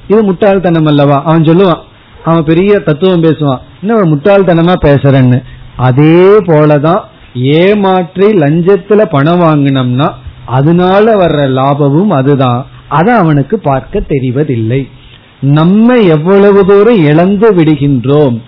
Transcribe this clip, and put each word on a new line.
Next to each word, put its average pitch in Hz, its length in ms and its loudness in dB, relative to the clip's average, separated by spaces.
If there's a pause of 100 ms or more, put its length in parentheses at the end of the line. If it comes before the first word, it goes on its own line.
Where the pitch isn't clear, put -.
இது 208 180 0
முட்டாள்தனம் 180 640 0
அல்லவா? 143 340 0
அவன் 160 260 0
சொல்லுவான், 170 340 0 (400)
அவன் 165 220 -2
பெரிய 170 260 0 (100)
தத்துவம் 165 440 -2
பேசுவான், 143 380 -2 (140)
"என்ன 208 180 -4
ஒரு 202 140 0
முட்டாள்தனமா 175 720 0
பேசுறேன்னு." 135 580 2 (400)
அதே 143 400 2 (240)
போலதான் 151 600 0 (520)
ஏமாற்றி 185 800 0
லஞ்சத்துல 175 720 0
பணம் 156 360 0
வாங்கினோம்னா 139 640 0 (400)
அதனால 175 560 0 (100)
வர்ற 165 260 -2 (100)
லாபமும் 139 600 0
அதுதான், 131 480 0 (280)
அதை 165 260 -2
அவனுக்கு 160 460 0
பார்க்க 139 440 -4
தெரிவதில்லை. 131 760 -4 (720)
நம்மை 202 560 2
எவ்வளவு 196 580 2
தூரம் 202 380 2
இழந்து 185 500 2
விடுகின்றோம் 143 840 0 (120)